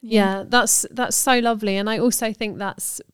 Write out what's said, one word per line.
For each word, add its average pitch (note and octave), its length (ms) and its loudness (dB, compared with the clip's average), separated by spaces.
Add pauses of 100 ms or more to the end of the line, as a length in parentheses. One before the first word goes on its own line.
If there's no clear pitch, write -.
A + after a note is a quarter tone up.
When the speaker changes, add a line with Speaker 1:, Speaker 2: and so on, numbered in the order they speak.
Speaker 1:
Yeah. G#3 360 2
Speaker 2:
Yeah, G3 80 -8
that's, A#3+ 460 2
that's - 240 -2
so B3+ 240 2
lovely. G#3+ 360 0
And G3+ 140 -2
I A3 80 -2
also A3+ 340 0
think G#3+ 260 -6
that's - 420 -8 (140)